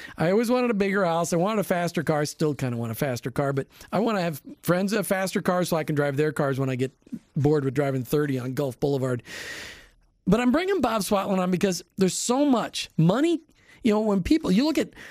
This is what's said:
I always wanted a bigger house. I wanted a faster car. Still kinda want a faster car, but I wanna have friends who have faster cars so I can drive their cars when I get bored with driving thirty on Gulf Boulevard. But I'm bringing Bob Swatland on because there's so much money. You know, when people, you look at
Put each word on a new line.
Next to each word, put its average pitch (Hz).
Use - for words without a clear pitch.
I 165
always 220
wanted 247
a 226
bigger 196
house. 170
I 170
wanted 202
a -
faster 175
car. 151
Still 151
kinda 123
want 117
a 113
faster 131
car, 139
but 135
I 160
wanna 214
have 170
friends 185
who 214
have 190
faster 190
cars 180
so 170
I 156
can 156
drive 143
their 151
cars 139
when 131
I 131
get 127
bored 147
with 131
driving 135
thirty 147
on 127
Gulf 135
Boulevard. 131
But 214
I'm 247
bringing 370
Bob 226
Swatland 196
on 180
because 180
there's 185
so 269
much 233
money. 254
You 214
know, 214
when 202
people, 311
you 226
look 311
at 233